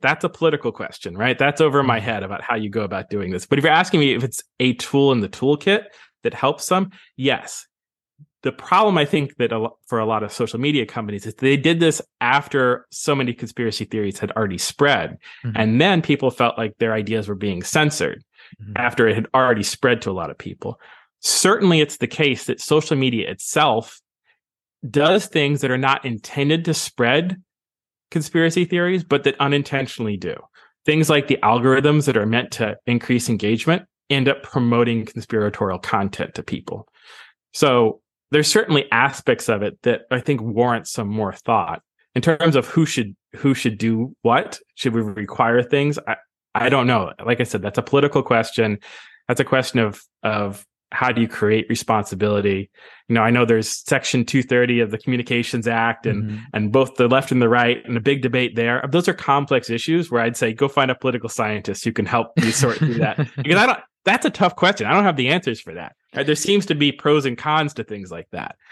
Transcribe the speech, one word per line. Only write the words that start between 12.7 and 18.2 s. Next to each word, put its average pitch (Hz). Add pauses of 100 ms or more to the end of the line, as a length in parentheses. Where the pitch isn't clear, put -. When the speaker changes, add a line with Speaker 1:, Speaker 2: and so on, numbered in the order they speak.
Speaker 1:
so -
many 131
conspiracy 113
theories 101
had 101
already 101
spread. 123 (260)
Speaker 2:
Mm-hmm. 110
Speaker 1:
And 110
then 175
people 135
felt 120
like 110
their 113
ideas 107
were 104
being 95
censored 147 (400)